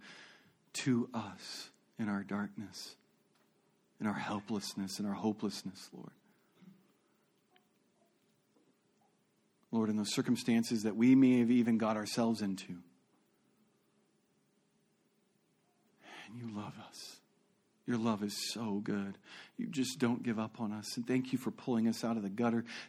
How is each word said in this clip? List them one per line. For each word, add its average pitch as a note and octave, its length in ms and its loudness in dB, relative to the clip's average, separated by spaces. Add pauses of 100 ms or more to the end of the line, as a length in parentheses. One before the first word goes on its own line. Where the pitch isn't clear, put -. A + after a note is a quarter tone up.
(720)
to A#2+ 400 2
us - 560 -10 (280)
in A2 120 -2
our G2+ 140 -2
darkness, G2+ 720 -8 (1040)
in G#2+ 60 0
our G#2 60 0
helplessness, G2+ 880 -4
in G#2 60 -2
our G2+ 80 -2
hopelessness, G2+ 800 -4
Lord. - 180 -16 (3500)
Lord, A2 180 2
in G#2+ 60 2
those G#2 180 0
circumstances A#2 680 2
that G#2+ 140 0
we B2 180 10
may B2+ 240 8
have A#2 120 6
even A#2 260 6
got A2 180 2
ourselves G#2+ 460 0
into. F#2 340 -4 (3500)
And A2 100 -14
you A#2 160 -8
love G#2 200 -8 (160)
us. - 220 -16 (760)
Your A#2+ 120 0
love A2 260 0
is - 300 -4
so G#2 280 -2
good. G2+ 360 -2 (400)
You - 100 -4
just B2+ 320 -4
don't A#2+ 240 2
give A2 160 0
up A2+ 220 -4
on G#2+ 100 -2
us. G#2+ 240 -8
And A#2+ 100 -4
thank B2+ 280 0
you A#2+ 40 4
for A2 140 -4
pulling A2+ 380 2
us A2+ 160 0
out A#2 100 0
of G#2+ 80 -2
the G2 60 -2
gutter. A#2 340 2 (260)